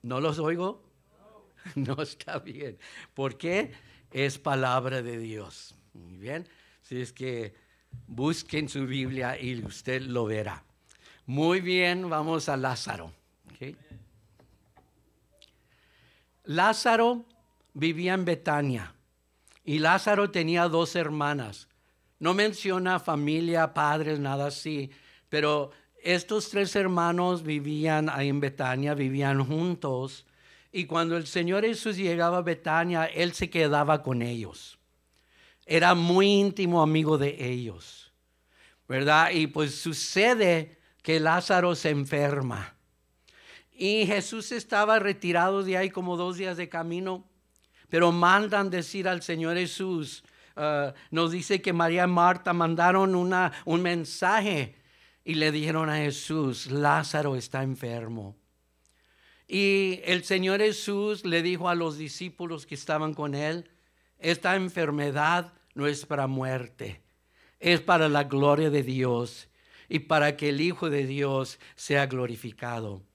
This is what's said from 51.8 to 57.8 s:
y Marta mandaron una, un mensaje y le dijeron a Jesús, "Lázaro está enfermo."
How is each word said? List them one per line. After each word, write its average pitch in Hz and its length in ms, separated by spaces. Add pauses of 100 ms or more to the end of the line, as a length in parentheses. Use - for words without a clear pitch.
y - 20
Marta 180 460
mandaron 175 640
una, 180 360 (140)
un 165 160
mensaje 175 960 (480)
y 160 120
le 156 160
dijeron 156 380
a 151 80
Jesús, 147 680
"Lázaro 147 680
está 135 280
enfermo." 117 720 (1120)